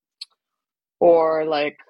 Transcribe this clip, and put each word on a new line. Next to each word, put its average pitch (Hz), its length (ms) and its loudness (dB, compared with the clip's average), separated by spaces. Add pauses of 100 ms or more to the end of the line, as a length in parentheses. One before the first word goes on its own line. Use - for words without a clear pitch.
(1000)
or, 160 440 2
like, 147 320 -4 (140)